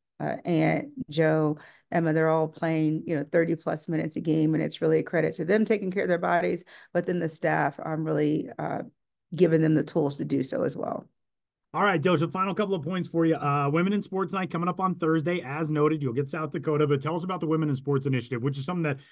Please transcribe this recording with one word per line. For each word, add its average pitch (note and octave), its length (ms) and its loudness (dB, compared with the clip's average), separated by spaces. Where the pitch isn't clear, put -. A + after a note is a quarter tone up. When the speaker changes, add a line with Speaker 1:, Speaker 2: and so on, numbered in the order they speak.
Speaker 1:
uh, D3 160 -4
Ant, D#3+ 440 2
Joe, D#3 480 2
Emma, E3 220 2
they're D#3+ 160 4
all D#3+ 180 2
playing, D#3+ 600 0
you E3+ 80 -2
know, D3 160 -2
thirty E3 240 2
plus D#3 320 -4
minutes D#3+ 280 -2
a - 60 -6
game, D#3 320 2
and D#3 80 2
it's D#3 200 -4
really D#3+ 180 4
a D#3 40 -2
credit D#3+ 320 0
to D#3+ 100 -4
them G#3+ 200 4
taking G3+ 260 0
care F#3+ 120 -2
of F#3 60 -2
their F3 80 2
bodies, F3 460 0
but F3 120 0
then F3+ 140 -2
the E3 100 0
staff, D#3 540 0
um, D#3+ 200 -4
really, D3+ 460 0
uh, - 240 -4
giving D#3+ 260 4
them D#3 140 4
the D3+ 80 4
tools D3 340 -2
to D#3+ 80 -4
do C#3 180 0
so - 200 -2
as - 120 -2
well. - 320 -8
Speaker 2:
All E3+ 120 0
right, F#3+ 180 2
Dosha, E3 300 2
final F#3 240 -2
couple G3+ 180 0
of E3 100 -2
points F3 240 -4
for E3 200 2
you. D#3+ 80 4
Uh, C#3+ 360 0
Women F3 220 2
in G#3 80 0
Sports F#3+ 320 -4
Night F#3 160 -2
coming F3 180 -2
up F3 120 -4
on F#3 160 0
Thursday, D#3+ 460 0
as D3 280 -4
noted. D3+ 320 2
You'll B2+ 120 -2
get C#3 180 -2
South D#3 180 -4
Dakota, D3+ 380 0
but C#3+ 120 2
tell D3+ 160 -2
us F3 80 -4
about F#3 180 -4
the D#3 60 -2
Women D#3 220 2
in C#3 60 0
Sports C#3 320 0
Initiative, B2+ 340 -2
which C#3 160 -2
is C3+ 80 -4
something F3+ 180 -2
that C#3+ 140 -2